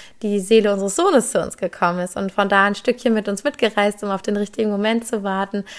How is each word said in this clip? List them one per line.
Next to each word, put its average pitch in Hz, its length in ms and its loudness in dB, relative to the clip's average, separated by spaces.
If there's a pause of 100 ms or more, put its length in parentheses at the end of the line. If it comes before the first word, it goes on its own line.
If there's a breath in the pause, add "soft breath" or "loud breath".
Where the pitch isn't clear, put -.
(220 loud breath)
die 208 160 0
Seele 208 340 4
unseres 196 220 -2
Sohnes 330 380 2
zu 185 100 2
uns - 140 -8
gekommen 180 420 -2
ist 180 180 -6
und 196 140 -2
von 202 180 0
da 196 160 4
ein 202 120 0
Stückchen 240 380 0
mit 208 140 -2
uns 202 140 -4
mitgereist, 208 640 0
um 202 60 -4
auf 190 120 -4
den 208 140 -2
richtigen 208 340 -2
Moment 220 360 -2
zu 208 180 -4
warten, 196 400 -4 (140 loud breath)